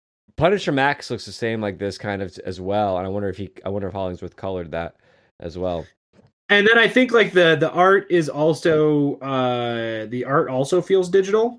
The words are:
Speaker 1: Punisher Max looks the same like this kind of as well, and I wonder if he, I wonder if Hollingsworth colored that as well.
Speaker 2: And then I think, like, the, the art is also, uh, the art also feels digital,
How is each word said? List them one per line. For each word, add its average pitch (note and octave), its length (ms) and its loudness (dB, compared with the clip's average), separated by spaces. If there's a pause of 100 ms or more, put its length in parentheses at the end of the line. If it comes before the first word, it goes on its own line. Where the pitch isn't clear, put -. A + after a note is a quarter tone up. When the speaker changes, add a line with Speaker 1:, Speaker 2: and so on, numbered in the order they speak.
(360)
Speaker 1:
Punisher F3+ 360 2
Max C#3 380 0
looks A2+ 140 -8
the G2 80 -14
same A2+ 300 -4
like G2 160 -4
this G2 180 -6
kind G2+ 260 -6
of F2+ 220 -10
as F#2 160 -8
well, G2 380 -2
and F#2+ 80 -4
I - 40 -6
wonder G2+ 180 -4
if F#2 80 -6
he, G2 140 -10 (140)
I F#2 60 -6
wonder G2 180 -6
if F#2 60 -10
Hollingsworth F#2 420 -8
colored F2+ 360 -8
that E2 240 -8 (440)
as E2+ 160 -12
well. F2+ 300 -4 (600)
Speaker 2:
And G3+ 200 4
then A#3 100 6
I A3+ 80 6
think, B3+ 240 2
like, G#3 220 4
the, E3 260 6
the D#3 140 0
art F#3+ 360 4
is E3+ 200 2
also, D3+ 880 2
uh, A#2+ 880 -2
the B2 180 -6
art C#3+ 240 2
also C#3 320 0
feels F#3 280 0
digital, G3+ 500 0